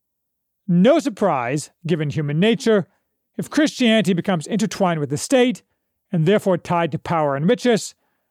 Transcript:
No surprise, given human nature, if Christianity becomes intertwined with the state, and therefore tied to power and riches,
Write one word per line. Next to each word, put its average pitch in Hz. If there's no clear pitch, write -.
No 196
surprise, 151
given 156
human 147
nature, 214
if -
Christianity 220
becomes 175
intertwined 185
with 139
the 143
state, 254
and 165
therefore 190
tied 170
to 165
power 151
and 147
riches, 240